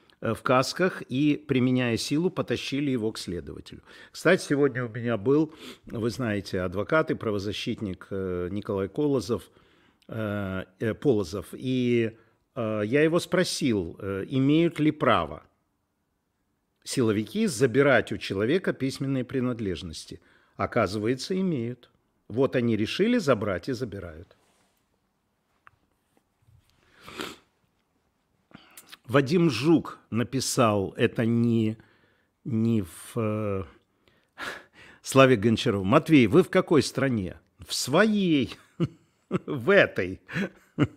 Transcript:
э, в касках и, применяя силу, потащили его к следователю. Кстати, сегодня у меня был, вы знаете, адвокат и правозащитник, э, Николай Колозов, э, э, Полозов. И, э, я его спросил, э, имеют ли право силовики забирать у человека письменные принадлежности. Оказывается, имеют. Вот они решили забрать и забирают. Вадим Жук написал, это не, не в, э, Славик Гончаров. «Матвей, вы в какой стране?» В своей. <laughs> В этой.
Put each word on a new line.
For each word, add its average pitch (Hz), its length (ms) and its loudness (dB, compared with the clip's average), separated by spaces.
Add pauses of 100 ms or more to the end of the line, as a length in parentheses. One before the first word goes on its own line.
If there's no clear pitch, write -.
(220)
э, 110 120 -2
в - 100 -10
касках 135 680 0
и, 143 360 0
применяя 127 520 2
силу, 160 320 -2
потащили 139 600 -4
его 113 220 -2
к - 60 -12
следователю. 78 640 -12 (320)
Кстати, 180 280 2
сегодня 135 440 0
у - 20 -8
меня 113 300 -4
был, 143 360 2 (340)
вы 113 220 -4
знаете, 104 520 -4
адвокат 104 500 0
и 135 40 -2
правозащитник, 104 960 -6
э, 92 380 -6
Николай 98 380 -4
Колозов, 123 560 -2 (680)
э, 101 540 -6 (140)
э, 110 140 -2
Полозов. 101 600 -2
И, 123 580 0 (440)
э, 110 300 -4
я 135 180 2
его 165 160 2
спросил, 131 800 0
э, 98 300 -6
имеют 151 500 2
ли 151 120 2
право 90 520 0 (1400)
силовики 113 640 -2
забирать 127 640 2
у 107 60 -6
человека 127 560 -2
письменные 135 500 -4
принадлежности. 113 960 -6 (380)
Оказывается, 110 840 -2
имеют. 127 520 -4 (360)
Вот 127 280 0
они 120 220 2
решили 208 420 2
забрать 104 500 0
и 135 40 -2
забирают. 92 640 -12 (4000)
Вадим 139 440 4
Жук 139 500 2 (100)
написал, 113 880 2
это 120 280 0
не, 113 520 2 (640)
не 113 380 0
в, - 360 -12
э, 107 460 -4 (1400)
Славик 131 380 6
Гончаров. 104 440 2
«Матвей, 131 440 6
вы 143 160 6
в - 60 -4
какой 180 340 2
стране?» 110 560 -4 (200)
В - 140 -12
своей. 175 840 0 (760)
<laughs> 185 140 -4
В 139 240 -6
этой. 104 520 2 (760)